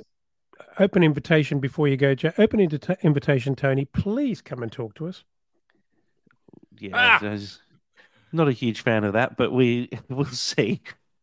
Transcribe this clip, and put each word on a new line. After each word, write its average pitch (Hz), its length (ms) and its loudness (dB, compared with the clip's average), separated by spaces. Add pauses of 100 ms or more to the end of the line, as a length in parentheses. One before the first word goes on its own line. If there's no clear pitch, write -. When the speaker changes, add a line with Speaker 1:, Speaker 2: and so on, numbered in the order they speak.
(800)
Speaker 1:
open 196 240 4
invitation 151 560 2
before 135 300 -2
you 135 80 2
go, 139 180 2
Jo-, 160 240 -2
open 214 220 4
invita-, 170 420 -2
invitation, 139 540 2
Tony. 139 300 0
Please 233 540 -4
come 127 220 -12
and 113 100 -6
talk 113 220 -12
to 160 140 -10
us. - 160 -14 (1500)
Speaker 2:
Yeah, 107 160 -12
Speaker 3:
Ah! 233 280 4
Speaker 2:
I - 60 -2
was 101 300 -8 (760)
not 160 160 2
a 131 40 4
huge 113 280 -4
fan 110 240 2
of 101 100 -2
that, 120 220 0
but 123 160 0
we, 120 460 0
<laughs> - 100 -18
we'll 135 180 -4
see. 123 540 -4 (420)